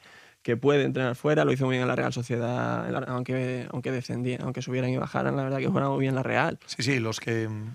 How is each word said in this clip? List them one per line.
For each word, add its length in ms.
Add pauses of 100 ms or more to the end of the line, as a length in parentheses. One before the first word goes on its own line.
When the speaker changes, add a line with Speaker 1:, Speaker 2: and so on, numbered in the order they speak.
(460)
Speaker 1:
que 100
puede 280
entrenar 320
fuera, 280
lo 60
hizo 140
muy 80
bien 100
en 60
la 80
Real 160
Sociedad, 720
en 60
la, 80
aunque, 720
aunque 180
descendía, 520
aunque 200
subieran 280
y 60
bajaran, 380
la 80
verdad 160
que 80
jugaba 240
muy 120
bien 120
la 80
Real. 340 (100)
Speaker 2:
Sí, 180
sí, 160
los 180
que, 300 (260)